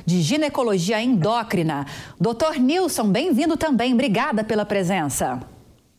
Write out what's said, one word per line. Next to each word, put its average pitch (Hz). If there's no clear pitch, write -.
de 175
Ginecologia 226
Endócrina. 202
Doutor 254
Nilson, 277
bem-vindo 302
também. 262
Obrigada 226
pela 214
presença. 165